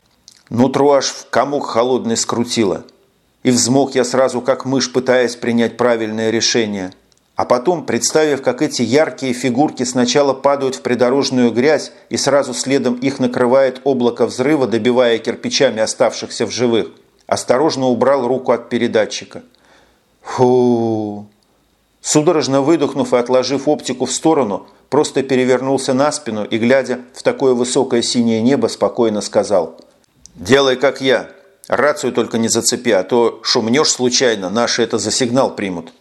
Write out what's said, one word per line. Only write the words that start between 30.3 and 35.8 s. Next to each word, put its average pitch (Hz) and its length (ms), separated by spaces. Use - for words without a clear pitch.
"Делай, 127 420
как 131 240
я. 120 300
Рацию 135 440
только 117 240
не 113 120
зацепи, 113 420
а 95 120
то 120 400
шумнёшь 127 460
случайно, 123 640
наши 117 320
это 113 160
за 104 120
сигнал 120 440
примут". 92 460